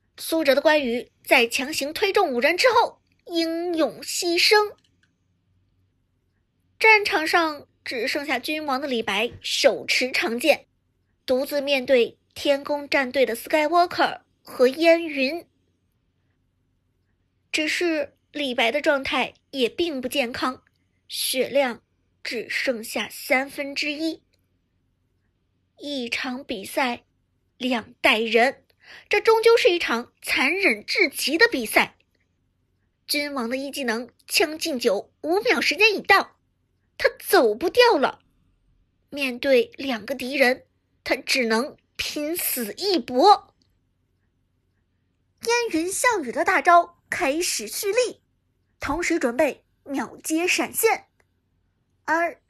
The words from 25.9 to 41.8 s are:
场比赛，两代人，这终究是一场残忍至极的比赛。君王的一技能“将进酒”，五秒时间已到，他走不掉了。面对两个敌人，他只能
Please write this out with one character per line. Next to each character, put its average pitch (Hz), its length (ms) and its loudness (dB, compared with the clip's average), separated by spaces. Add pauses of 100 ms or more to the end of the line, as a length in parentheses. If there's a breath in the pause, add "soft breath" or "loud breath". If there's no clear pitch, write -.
场 254 360 -6
比 208 200 -10
赛， 240 400 -4 (540)
两 240 420 -6
代 240 200 4
人， 226 440 2 (460 loud breath)
这 415 100 2
终 453 240 4
究 466 140 8
是 494 120 4
一 349 80 4
场 247 440 -4
残 302 340 0
忍 285 300 0
至 359 240 0
极 - 280 -4
的 453 120 8
比 262 160 -4
赛。 - 320 0 (1080)
君 294 280 -4
王 240 160 -4
的 262 80 -4
一 277 120 -6
技 277 140 -8
能 240 260 -4 (160)
“将 311 320 -2
进 320 220 -4
酒”， 202 320 0 (100)
五 339 200 0
秒 466 180 0
时 285 160 0
间 415 180 4
已 302 80 -6
到， - 360 2 (600)
他 - 120 0 (100)
走 247 360 4
不 320 140 -4
掉 466 280 4
了。 - 240 -2 (880)
面 269 300 -6
对 254 360 2
两 247 300 -6
个 269 80 -8
敌 254 220 -8
人， 262 300 2 (380)
他 302 120 -2
只 262 300 -2
能 226 320 -2 (180)